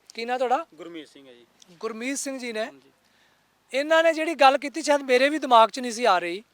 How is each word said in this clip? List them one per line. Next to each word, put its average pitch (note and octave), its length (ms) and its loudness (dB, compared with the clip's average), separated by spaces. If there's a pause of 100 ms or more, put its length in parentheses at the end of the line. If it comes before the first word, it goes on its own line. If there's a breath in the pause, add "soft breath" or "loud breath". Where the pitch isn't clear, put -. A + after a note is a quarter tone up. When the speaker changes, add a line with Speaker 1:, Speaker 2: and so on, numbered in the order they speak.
(140)
Speaker 1:
ਕੀ A3+ 120 -10
ਨਾਂ B3 120 -6
ਤੁਹਾਡਾ? C4 280 -2 (100)
Speaker 2:
ਗੁਰਮੀਤ E3 320 -16
ਸਿੰਘ C#3 200 -20
ਹੈ B2+ 60 -20
ਜੀ। A#2+ 120 -20 (340)
Speaker 1:
ਗੁਰਮੀਤ A3+ 380 -8
ਸਿੰਘ C4+ 220 -8
ਜੀ A#3+ 140 -10
ਨੇ। G#3+ 120 -4
Speaker 2:
ਹਾਂਜੀ। B3+ 260 -18 (840)
Speaker 1:
ਇਹਨਾਂ D#4 300 2
ਨੇ E4 100 4
ਜਿਹੜੀ D#4+ 220 -2
ਗੱਲ C#4 220 6
ਕੀਤੀ C#4 240 -8
ਸ਼ਾਇਦ C#4+ 200 0
ਮੇਰੇ C4 280 2
ਵੀ D4+ 100 -4
ਦਿਮਾਗ A#3 300 6
'ਚ C4+ 100 -12
ਨਹੀਂ B3 120 -8
ਸੀ A#3 140 -6
ਆ F#3+ 140 4
ਰਹੀ। F3 240 -8 (100)